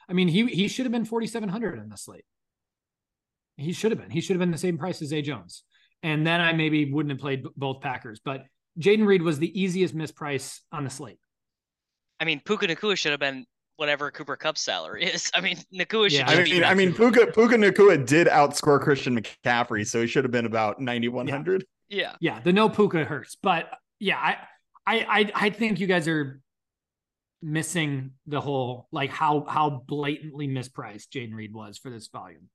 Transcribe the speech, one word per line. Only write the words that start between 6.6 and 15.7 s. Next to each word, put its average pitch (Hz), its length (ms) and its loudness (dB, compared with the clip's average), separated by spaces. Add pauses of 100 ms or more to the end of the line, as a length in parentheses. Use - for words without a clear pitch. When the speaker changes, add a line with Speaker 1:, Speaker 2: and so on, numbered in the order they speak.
Speaker 1:
wouldn't 147 200 -2
have 131 80 -8
played 135 240 -6
b-, - 140 -12
both 135 240 -6
Packers. 123 420 -10
But 135 220 -8 (340)
Jaden 208 260 4
Reed 190 160 6
was 160 180 0
the 165 220 -2
easiest 185 340 0
misprice 147 680 -8 (100)
on 151 120 -8
the 135 60 -6
slate. 117 300 -14 (1000)
Speaker 2:
I 160 60 -4
mean, 156 180 -2
Puka 202 240 -2
Nacua 180 300 -2
should 151 140 -2
have 143 80 -2
been 135 260 -4 (360)
whatever 147 300 -2
Cooper 143 260 -10
Kupp's 156 240 -4
salary 101 440 -4
is. 175 260 -4
<laughs> - 40 0
I 180 60 0
mean, 180 160 -4 (160)